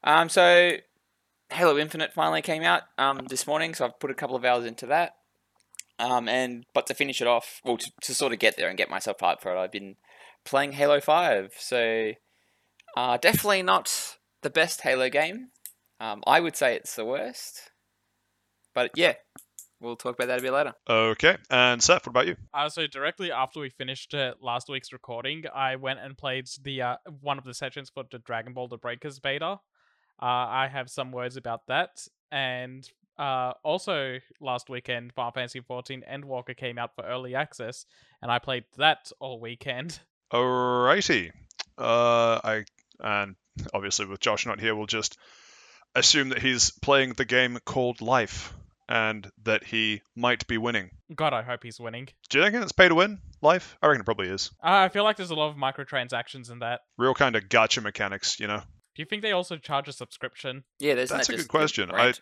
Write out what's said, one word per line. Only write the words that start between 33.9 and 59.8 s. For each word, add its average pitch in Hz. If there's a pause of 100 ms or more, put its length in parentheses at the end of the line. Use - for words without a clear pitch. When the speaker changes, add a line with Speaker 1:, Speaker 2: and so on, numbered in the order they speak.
Speaker 3:
last 127
weekend, 120
Final 120
Fantasy 123
fourteen 127
Endwalker 131
came 120
out 120
for -
early 127
access, 131 (360)
and 120
I 120
played 123 (120)
that 151 (100)
all 131
weekend. 123 (160)
<laughs> -
Speaker 2:
Alrighty. 123 (460)
Uh, 117
I, 107 (340)
and 101 (380)
obviously 98
with 98
Josh 107
not 107
here, 110
we'll 107
just 110 (800)
assume 131
that 123
he's 127 (100)
playing 135
the 135
game 123
called 123
Life, 113 (360)
and 110 (180)
that 110
he 110 (160)
might 120
be 117
winning. 110 (260)
Speaker 3:
God, 151
I 113
hope 123
he's 117
winning. 120 (200)
Speaker 2:
Do 139
you 165
think 214
it's 190
pay 185
to 165
win, 196 (220)
Life? 170
I -
reckon 135
it 92
probably 98
is. 95 (100)
Speaker 3:
Uh, 190
I 185
feel 202
like 214
there's 180
a 156
lot 151
of 147
microtransactions 131
in 120
that. 120 (160)
Speaker 2:
Real 127
kind 123
of 104
gacha 113
mechanics, 101
you 104
know? 104 (340)
Speaker 3:
Do 147
you -
think 208
they 214
also 180
charge 143